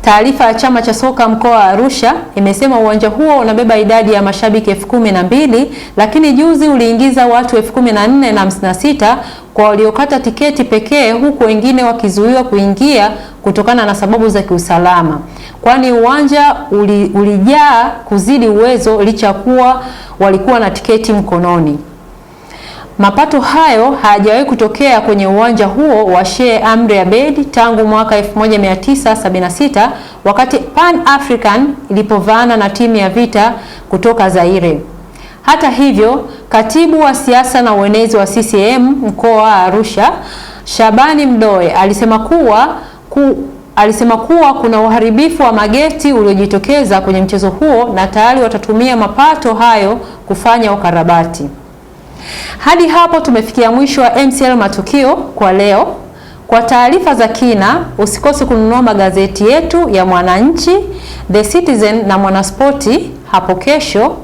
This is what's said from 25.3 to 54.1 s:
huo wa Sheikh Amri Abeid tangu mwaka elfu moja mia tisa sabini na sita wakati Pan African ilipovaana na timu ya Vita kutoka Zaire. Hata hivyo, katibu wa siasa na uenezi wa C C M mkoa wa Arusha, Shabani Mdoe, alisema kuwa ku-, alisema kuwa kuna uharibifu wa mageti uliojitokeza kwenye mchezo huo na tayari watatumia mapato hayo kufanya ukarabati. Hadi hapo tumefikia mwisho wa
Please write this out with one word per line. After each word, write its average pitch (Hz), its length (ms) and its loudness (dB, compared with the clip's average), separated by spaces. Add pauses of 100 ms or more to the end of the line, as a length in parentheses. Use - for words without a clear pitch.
huo 220 400 0
wa 180 200 2
Sheikh 226 400 0
Amri 220 340 2
Abeid 277 520 0
tangu 226 360 2
mwaka 214 300 0
elfu 208 220 -4
moja 214 200 0
mia 190 160 0
tisa 226 400 0
sabini 190 300 -4
na 180 40 -4
sita 202 420 0 (320)
wakati 254 340 0
Pan 339 480 0
African 254 600 0 (220)
ilipovaana 214 680 0
na 202 120 0
timu 226 260 0
ya 196 140 0
Vita 220 440 0 (360)
kutoka 202 400 0
Zaire. 175 520 0 (600)
Hata 311 280 0
hivyo, 240 600 0 (200)
katibu 311 500 2
wa 277 140 2
siasa 254 480 0
na 226 120 0
uenezi 214 440 0
wa 196 100 2
C 220 160 -2
C 208 260 0
M 254 140 2 (240)
mkoa 226 240 -2 (120)
wa 220 120 2
Arusha, 202 560 0 (520)
Shabani 262 600 2
Mdoe, 214 460 2
alisema 208 480 0
kuwa 262 560 2 (340)
ku-, 277 280 0 (380)
alisema 220 420 0
kuwa 294 360 2
kuna 226 280 0
uharibifu 226 600 0
wa 233 100 2
mageti 269 600 0
uliojitokeza 202 880 0
kwenye 190 200 0
mchezo 190 280 -2
huo 247 460 0
na 190 120 0
tayari 233 340 2
watatumia 220 560 0
mapato 262 560 0
hayo 220 420 2 (320)
kufanya 226 460 0
ukarabati. 170 760 -2 (1080)
Hadi 339 300 2
hapo 339 320 2
tumefikia 233 520 0
mwisho 277 300 0
wa 233 180 2